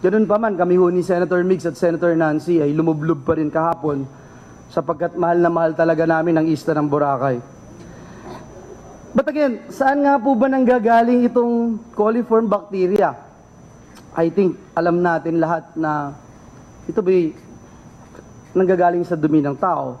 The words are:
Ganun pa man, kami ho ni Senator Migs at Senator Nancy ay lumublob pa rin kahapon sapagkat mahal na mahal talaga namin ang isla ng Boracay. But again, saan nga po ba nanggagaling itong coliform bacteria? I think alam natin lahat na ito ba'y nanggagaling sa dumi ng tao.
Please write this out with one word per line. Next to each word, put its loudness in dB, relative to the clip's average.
Ganun 2
pa 0
man, -2
kami 2
ho 4
ni 0
Senator 0
Migs 0
at -8
Senator 0
Nancy 0
ay 0
lumublob 0
pa -2
rin -4
kahapon -4
sapagkat -4
mahal 0
na 2
mahal 0
talaga 2
namin 2
ang 0
isla -2
ng 0
Boracay. 0
But 0
again, -2
saan 2
nga 4
po 2
ba 4
nanggagaling 4
itong 0
coliform 2
bacteria? 0
I 0
think 0
alam 0
natin 0
lahat -4
na -4
ito -4
ba'y 2
nanggagaling 2
sa -4
dumi 2
ng -4
tao. -4